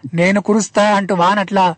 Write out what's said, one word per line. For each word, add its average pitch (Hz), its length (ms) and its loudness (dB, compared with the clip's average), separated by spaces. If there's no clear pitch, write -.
నేను 190 260 0
కురుస్తా" 208 560 0
అంటూ 196 180 -2
వానట్లా. 185 640 0